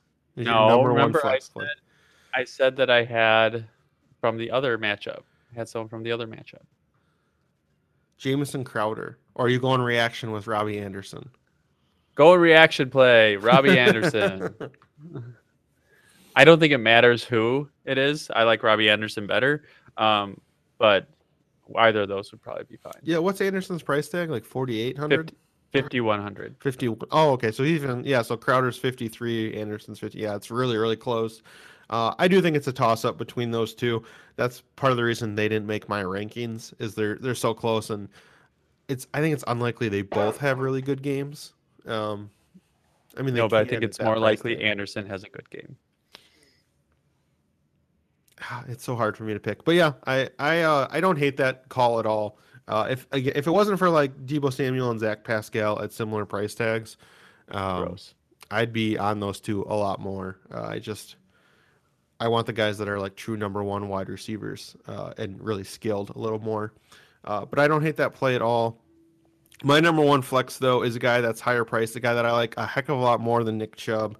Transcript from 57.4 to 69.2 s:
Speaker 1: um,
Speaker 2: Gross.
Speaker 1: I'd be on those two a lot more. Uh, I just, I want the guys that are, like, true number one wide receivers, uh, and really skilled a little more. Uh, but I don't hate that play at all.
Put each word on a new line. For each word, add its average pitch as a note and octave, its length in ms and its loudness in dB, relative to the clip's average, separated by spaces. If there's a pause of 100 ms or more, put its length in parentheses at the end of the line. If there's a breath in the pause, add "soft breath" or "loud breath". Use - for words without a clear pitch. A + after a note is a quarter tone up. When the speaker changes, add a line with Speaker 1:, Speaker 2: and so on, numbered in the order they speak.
Speaker 1:
um, F#2+ 340 -4
Speaker 2:
Gross. F2+ 300 -14 (360)
Speaker 1:
I'd A#2 220 -2
be A2 240 -2
on G#2 240 -2
those G2+ 180 -6
two G2+ 300 -6
a G#2+ 80 -4
lot G2 240 -4
more. F#2+ 380 -10 (140)
Uh, A2+ 100 -10
I G#2+ 160 -8
just, - 380 -14 (1040)
I A#2 80 -2
want A#2 180 0
the A#2+ 60 -6
guys G#2+ 260 0
that G#2 100 -4
are, G2+ 100 -2
like, G2 180 -8
true A2+ 200 -8
number G#2 260 -6
one G2+ 260 -6
wide F#2+ 200 -6
receivers, G2+ 680 -12 (120)
uh, G#2 280 -12
and G2+ 260 -10
really G2+ 220 -6
skilled G#2 460 -8
a - 80 -16
little A2 200 -6
more. G#2+ 340 -6 (520 soft breath)
Uh, G#2 200 -6
but - 140 -6
I D3 100 6
don't D3+ 140 2
hate D#3 140 -4
that C#3 180 -2
play C3 200 -2
at A#2+ 80 -2
all. A#2 360 0 (840)